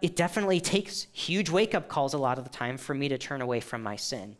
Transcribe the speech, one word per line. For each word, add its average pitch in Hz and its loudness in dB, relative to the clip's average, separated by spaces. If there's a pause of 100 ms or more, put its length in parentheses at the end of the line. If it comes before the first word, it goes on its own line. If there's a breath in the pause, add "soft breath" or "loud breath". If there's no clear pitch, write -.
it 175 2
definitely 185 4
takes - 0
huge 180 0
wake-up 202 2
calls 139 0
a 147 0
lot 127 2
of 131 -6
the 139 -12
time 127 -4
for - -6
me 139 0
to 135 0
turn 135 -4
away 123 0
from 113 -6
my 104 -4
sin. 107 -6